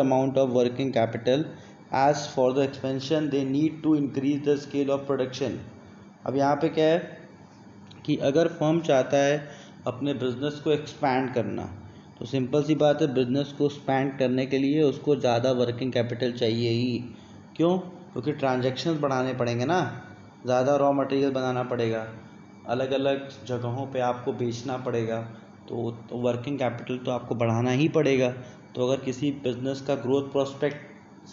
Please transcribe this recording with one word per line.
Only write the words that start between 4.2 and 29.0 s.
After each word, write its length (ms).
the 80
scale 280
of 80
production। 400
अब 100
यहाँ 200
पे 140
क्या 160
है 320
कि 100
अगर 320
फर्म 340
चाहता 360
है 300
अपने 260
बिजनेस 460
को 120
एक्सपैंड 600
करना, 460
तो 60
सिंपल 380
सी 120
बात 260
है, 120
business 340
को 180
एक्सपैंड 540
करने 260
के 120
लिए 240
उसको 340
ज़्यादा 360
working 420
capital 380
चाहिए 380
ही। 340
क्यों? 240
क्योंकि 520
transactions 680
बढ़ाने 340
पड़ेंगे 320
ना, 380
ज़्यादा 300
raw 180
material 380
बनाना 320
पड़ेगा, 440
अलग-अलग 600
जगहों 400
पे 120
आपको 340
बेचना 440
पड़ेगा, 440
तो, 220
तो 260
working 420
capital 380
तो 140
आपको 240
बढ़ाना 360
ही 180
पड़ेगा। 440
तो 120
अगर 180